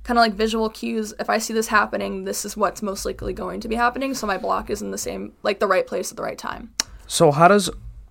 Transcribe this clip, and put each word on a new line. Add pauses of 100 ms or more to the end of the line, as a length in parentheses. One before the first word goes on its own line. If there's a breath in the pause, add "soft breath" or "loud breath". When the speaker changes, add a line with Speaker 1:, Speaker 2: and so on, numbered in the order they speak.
Speaker 1:
kinda,
like,
visual
cues.
If
I
see
this
happening,
this
is
what's
most
likely
going
to
be
happening,
so
my
block
is
in
the
same, (100)
like,
the
right
place
at
the
right
time. (360 loud breath)
Speaker 2:
So
how
does, (420)